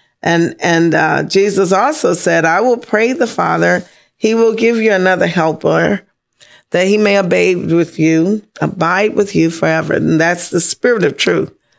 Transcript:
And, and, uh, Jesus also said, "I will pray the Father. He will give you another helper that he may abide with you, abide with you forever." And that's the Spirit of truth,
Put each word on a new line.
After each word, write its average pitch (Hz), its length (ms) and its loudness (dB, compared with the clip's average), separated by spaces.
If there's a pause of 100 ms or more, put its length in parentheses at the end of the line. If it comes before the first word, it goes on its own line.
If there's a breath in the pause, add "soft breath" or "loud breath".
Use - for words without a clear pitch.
(220 soft breath)
And, 170 380 0
and, 170 340 2
uh, 156 280 0
Jesus 190 500 0
also 214 400 0
said, 165 320 0
"I 165 160 2
will 240 180 2
pray 226 340 -2
the 247 140 -2
Father. 175 580 -2 (320 soft breath)
He 220 180 0
will 226 200 2
give 233 220 0
you 220 160 0
another 185 340 2
helper 165 760 0 (680 loud breath)
that 185 160 0
he 208 120 2
may 202 180 2
abide 180 540 0
with 165 280 -2
you, 160 440 0 (180)
abide 180 540 -2
with 202 200 -2
you 165 160 2
forever." 160 440 -2
And 156 260 0
that's 175 300 -2
the 170 100 -2
Spirit 233 440 0
of - 120 -2
truth, - 360 -2 (260)